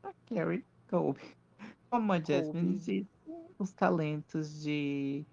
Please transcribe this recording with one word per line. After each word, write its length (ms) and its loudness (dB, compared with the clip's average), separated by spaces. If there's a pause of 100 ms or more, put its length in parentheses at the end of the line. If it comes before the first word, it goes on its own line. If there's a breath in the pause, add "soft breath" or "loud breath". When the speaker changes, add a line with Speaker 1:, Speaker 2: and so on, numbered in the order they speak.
Speaker 1:
A 100 -10 (140)
Carrie, 380 -2 (240)
Colby. 320 0 (680 loud breath)
Como 220 2
a 80 4
Jasmine 320 2
Speaker 2:
Colby. 260 2
Speaker 1:
disse, 300 -2 (500)
os 140 -2
talentos 920 0
de 720 -2